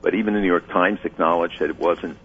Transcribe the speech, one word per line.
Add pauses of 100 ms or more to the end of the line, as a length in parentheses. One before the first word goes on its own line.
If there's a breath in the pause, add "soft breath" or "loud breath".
But
even
the
New
York
Times
acknowledged
that
it
wasn't